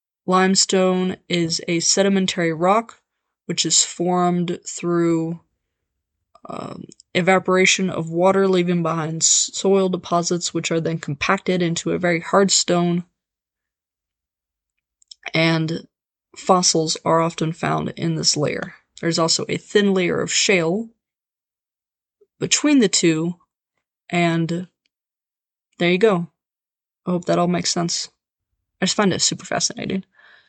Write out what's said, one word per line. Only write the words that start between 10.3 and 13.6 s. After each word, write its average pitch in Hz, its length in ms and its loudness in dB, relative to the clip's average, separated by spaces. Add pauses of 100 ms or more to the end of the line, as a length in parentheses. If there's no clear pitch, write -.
which 165 180 -4
are 165 80 0
then 165 200 -2
compacted 185 640 -2
into 165 300 -2
a 170 80 -2
very 175 220 0
hard 196 280 4
stone, 175 540 2 (2250)